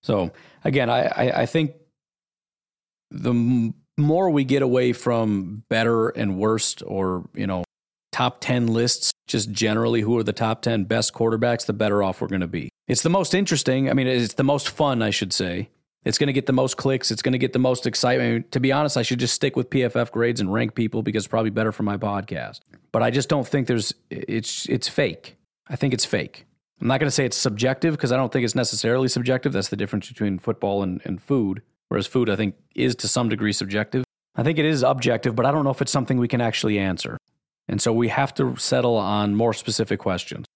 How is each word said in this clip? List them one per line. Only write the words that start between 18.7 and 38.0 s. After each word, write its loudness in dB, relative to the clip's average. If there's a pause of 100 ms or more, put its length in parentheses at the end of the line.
honest, 0
I 0
should -2
just 0
stick 0
with -2
P 2
F -2
F 0
grades 0
and -2
rank -2
people -2
because -2
it's -8
probably 0
better 0
for -6
my -2
podcast. -6 (320)
But 2
I 4
just 0
don't 0
think 0
there's, 0 (180)
it's, -6
it's -2
fake. -2 (320)
I -8
think 0
it's 0
fake. -4 (340)
I'm -2
not 2
gonna 0
say 2
it's -2
subjective 0
'cause 0
I 2
don't 0
think 2
it's -2
necessarily 0
subjective. 0
That's -2
the -4
difference -4
between -2
football -2
and, -4
and -6
food, 0 (280)
whereas -2
food, 0
I 2
think, -2 (200)
is 0
to -4
some 0
degree 0
subjective. -2 (300)
I 0
think 2
it 2
is 2
objective, 2
but 2
I 4
don't 2
know 2
if -2
it's -2
something 0
we 2
can 0
actually 0
answer. -4 (500)
And -2
so 2
we 2